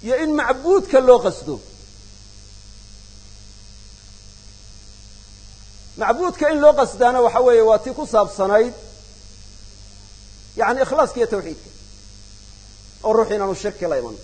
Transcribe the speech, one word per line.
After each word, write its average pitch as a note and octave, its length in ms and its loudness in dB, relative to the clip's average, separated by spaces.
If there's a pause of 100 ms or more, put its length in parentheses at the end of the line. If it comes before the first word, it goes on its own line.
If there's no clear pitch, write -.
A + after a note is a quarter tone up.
Iyo A#3 140 -2
in D#4 180 -2
macbuudka C#4 640 0
loo B3 180 8
qasdo. - 360 -6 (4000)
Macbuudka D4 540 -2
in D4+ 100 -2
loo D4 140 6
qasdaana B3 480 0
waxa A#3 180 2
weeye A#3+ 220 4
waa A3 160 4
tii B3+ 160 -8
ku D4+ 120 -10
saabsanayd, G#3 680 0 (1800)
yacni, A3 260 -2
ikhlaaska C4+ 360 -2
iyo A#3 80 0
tawxiidka. G3 440 -10 (1300)
Oo A3 80 0
ruux A3 180 0
inaanu G3 240 -4
shirki G3+ 320 -8
la D3+ 120 -4
iman. A2+ 260 -10